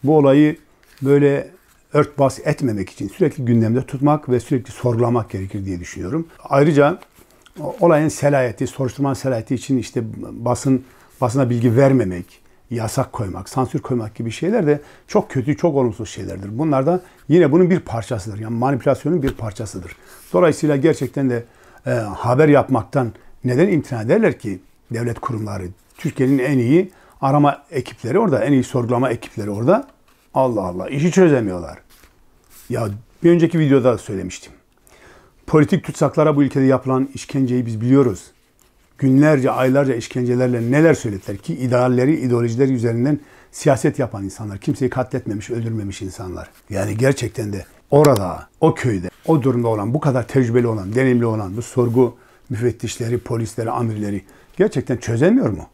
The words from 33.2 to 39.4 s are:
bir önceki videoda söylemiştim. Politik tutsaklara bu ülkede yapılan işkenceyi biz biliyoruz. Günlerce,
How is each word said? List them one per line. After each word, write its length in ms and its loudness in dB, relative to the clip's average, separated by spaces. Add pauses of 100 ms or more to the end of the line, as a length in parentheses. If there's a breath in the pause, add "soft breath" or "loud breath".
bir 60 8
önceki 280 4
videoda 400 4
söylemiştim. 540 -10 (960 soft breath)
Politik 380 2
tutsaklara 520 0
bu 60 4
ülkede 220 2
yapılan 500 2
işkenceyi 520 -2
biz 140 -6
biliyoruz. 500 2 (680)
Günlerce, 520 4